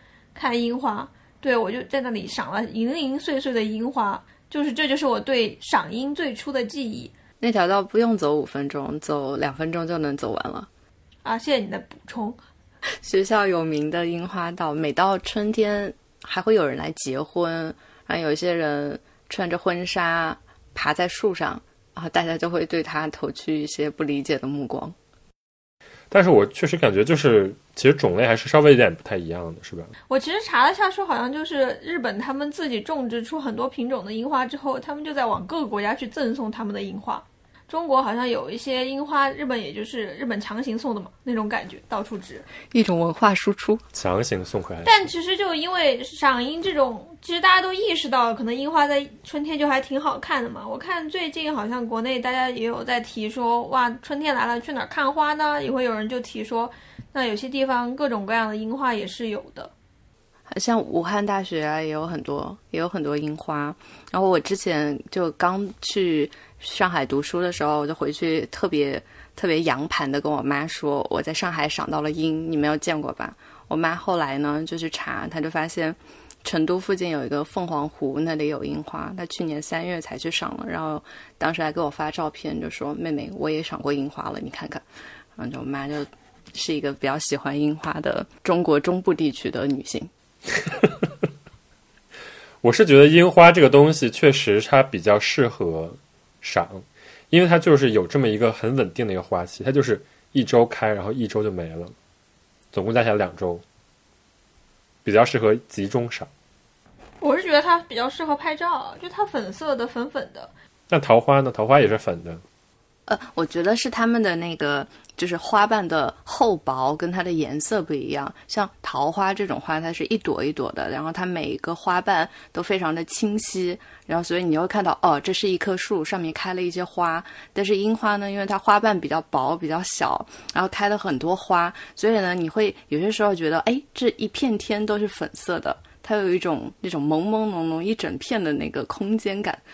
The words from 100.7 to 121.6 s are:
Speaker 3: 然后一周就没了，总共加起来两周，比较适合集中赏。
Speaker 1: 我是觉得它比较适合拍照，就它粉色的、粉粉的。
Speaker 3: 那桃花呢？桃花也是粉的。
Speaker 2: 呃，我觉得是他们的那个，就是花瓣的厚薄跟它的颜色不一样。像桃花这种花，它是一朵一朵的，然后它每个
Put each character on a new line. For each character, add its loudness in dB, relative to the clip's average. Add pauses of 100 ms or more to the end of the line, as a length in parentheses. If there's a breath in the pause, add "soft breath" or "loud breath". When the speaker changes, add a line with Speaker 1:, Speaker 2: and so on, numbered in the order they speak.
Speaker 3:
然 -4
后 -2
一 -2
周 0
就 -2
没 -6
了， -10 (880)
总 -2
共 0
加 4
起 0
来 4
两 0
周， -4 (1400)
比 -2
较 10
适 2
合 6 (140)
集 -4
中 -2
赏。 -10 (920)
Speaker 1:
我 2
是 -2
觉 -4
得 6
它 4
比 -12
较 -2
适 -6
合 0
拍 -4
照， -4
就 -12
它 -2
粉 -6
色 -4
的、 -2
粉 -6
粉 -6
的。 -18 (400 soft breath)
Speaker 3:
那 4
桃 8
花 6
呢？ 0
桃 0
花 10
也 8
是 4
粉 -4
的。 -12 (720)
Speaker 2:
呃， 0 (180 loud breath)
我 0
觉 -2
得 4
是 -2
他 0
们 4
的 2
那 -6
个， 0 (320 soft breath)
就 -2
是 -2
花 4
瓣 2
的 0 (120)
厚 2
薄 0
跟 -2
它 -2
的 -4
颜 -2
色 0
不 -4
一 -4
样。 -6 (160 soft breath)
像 -2 (140)
桃 -2
花 0
这 -4
种 -4
花， -4
它 -4
是 -6
一 0
朵 -2
一 0
朵 -4
的， -6
然 -4
后 -4
它 -6
每 -4
个 -4